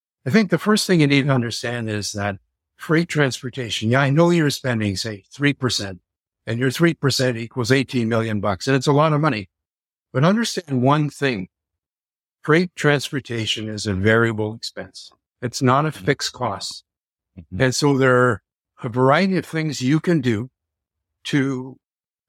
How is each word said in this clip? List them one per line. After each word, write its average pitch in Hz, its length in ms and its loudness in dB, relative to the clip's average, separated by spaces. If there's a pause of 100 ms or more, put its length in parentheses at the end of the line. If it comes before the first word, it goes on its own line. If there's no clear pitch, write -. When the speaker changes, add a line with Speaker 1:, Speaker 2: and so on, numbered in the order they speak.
(260)
Speaker 1:
I 131 40 -4
think 185 200 2
the 170 80 2
first 208 300 0
thing 180 120 4
you 147 80 6
need 139 200 2
to 143 40 4
understand 117 580 -2
is 104 240 -4
that 101 240 -4 (380)
freight 165 320 0
transportation, 123 840 -2
yeah, 131 100 4
I 139 80 2
know 170 220 4
you're 160 180 4
spending, 110 460 -2
say, 104 360 -8
three 143 220 0
percent, 104 480 -4 (440)
and 113 140 -4
your 131 120 0
three 170 220 2
percent 127 440 0
equals 117 340 -4
eighteen 127 380 0
million 113 320 0
bucks, 101 260 -2
and 135 80 2
it's 135 120 -2
a 151 40 4
lot 151 220 2
of 147 80 0
money. 107 280 -2 (640)
But 127 140 2
understand 185 560 0
one 143 280 2
thing, 120 380 -4 (960)
freight 170 340 2
transportation 120 920 -2
is 104 160 -8
a 104 80 0
variable 110 640 2
expense. - 560 -16 (300)
It's - 200 -8
not 135 240 2
a 156 40 -4
Speaker 2:
Mm-hmm. 95 160 -12
Speaker 1:
fixed - 280 -2
cost. 104 500 -8 (560)
Speaker 2:
Mm-hmm. 90 220 -8
Speaker 1:
And 127 120 2
so 143 240 2
there 127 200 4
are 123 240 2 (420)
a 127 60 -8
variety 147 480 2
of 143 80 -4
things 156 360 -6
you 143 200 2
can 175 180 0
do 117 300 -2 (760)
to 131 520 -2 (520)